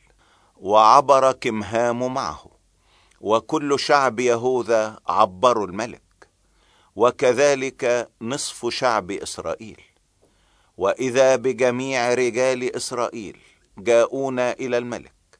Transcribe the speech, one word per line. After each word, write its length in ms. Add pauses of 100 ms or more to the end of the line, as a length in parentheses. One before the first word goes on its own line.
(560)
وعبر 760
كمهام 800
معه، 360 (720)
وكل 580
شعب 420
يهوذا 840
عبروا 600
الملك، 360 (920)
وكذلك 1120 (120)
نصف 460
شعب 420
إسرائيل. 680 (960)
وإذا 600
بجميع 760
رجال 640
إسرائيل 640 (400)
جاءون 600
إلى 400
الملك، 340 (280)